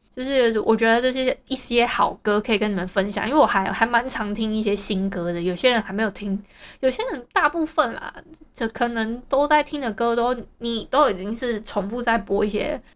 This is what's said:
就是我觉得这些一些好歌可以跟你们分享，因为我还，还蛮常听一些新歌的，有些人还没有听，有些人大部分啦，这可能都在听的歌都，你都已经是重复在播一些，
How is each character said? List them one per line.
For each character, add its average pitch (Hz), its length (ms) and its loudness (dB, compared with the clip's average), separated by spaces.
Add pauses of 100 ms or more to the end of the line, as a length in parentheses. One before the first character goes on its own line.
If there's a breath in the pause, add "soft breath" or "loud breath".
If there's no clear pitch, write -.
(140)
就 254 80 -8
是 247 380 4
我 220 160 4
觉 226 100 2
得 233 160 4
这 254 100 2
些 262 240 0 (120)
一 262 80 -2
些 240 280 2
好 175 280 0 (100)
歌 208 180 2
可 220 120 -2
以 208 60 2
跟 208 120 0
你 202 60 -2
们 180 100 -2
分 196 240 0
享， 208 180 -4
因 269 60 -2
为 311 40 4
我 262 60 8
还， 196 280 0
还 226 120 2
蛮 240 240 0
常 208 240 -4
听 214 220 -2
一 220 80 0
些 208 120 2
新 196 360 -2
歌 175 220 -4
的， 170 100 -4
有 180 100 0
些 247 180 2
人 226 120 2
还 185 100 -8
没 214 120 -2
有 202 60 -2
听， 202 300 -6 (380 loud breath)
有 262 100 2
些 320 220 -2
人 254 220 -8
大 320 160 2
部 320 180 -2
分 269 260 0
啦， - 220 -12 (400)
这 226 140 -2
可 240 200 -2
能 233 400 -4
都 285 200 2
在 302 160 4
听 294 160 -8
的 233 120 -4
歌 233 220 0
都， 247 220 0 (220)
你 233 320 -6
都 262 200 4
已 190 60 -4
经 208 200 -6
是 233 260 -4
重 196 280 -4
复 247 100 -4
在 233 160 0
播 202 280 0
一 214 40 -2
些， 202 320 -4 (160 soft breath)